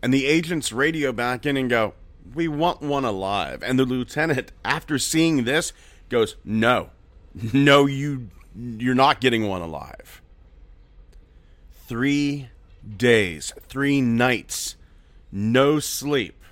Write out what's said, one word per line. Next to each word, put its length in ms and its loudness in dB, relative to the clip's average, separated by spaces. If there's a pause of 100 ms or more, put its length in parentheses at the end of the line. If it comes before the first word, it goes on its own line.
And 100 0
the 140 2
agents 460 0
radio 380 0
back 360 -4
in 100 0
and 140 -2
go, 240 0 (400)
"We 140 -2
want 340 -2
one 240 -2
alive." 560 -4
And 160 0
the 80 4
lieutenant, 680 -4 (100)
after 360 -4
seeing 460 0
this, 280 -2 (380)
goes, 340 0
"No. 460 0 (640)
No, 340 6
you, 420 -6 (260)
you're 400 -4
not 280 4
getting 260 2
one 140 -4
alive." 580 -14 (1700)
Three 640 -2 (460)
days, 640 2
three 440 0
nights, 760 0 (560)
no 460 2
sleep. 720 -4